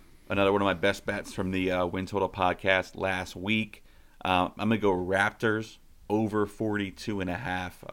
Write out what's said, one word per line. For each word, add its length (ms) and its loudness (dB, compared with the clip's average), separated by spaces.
another 220 4
one 120 4
of 20 2
my 80 4
best 320 0
bets 260 -6
from 200 -2
the, 180 0
uh, 160 2
win 220 -4
total 200 0
podcast 680 0
last 400 -4
week. 480 -4
Uh, 340 2
I'm 120 -2
gonna 100 2
go 120 4
Raptors 840 0
over 380 2
forty-two 760 -4
and 80 -2
a 60 -2
half, 580 -6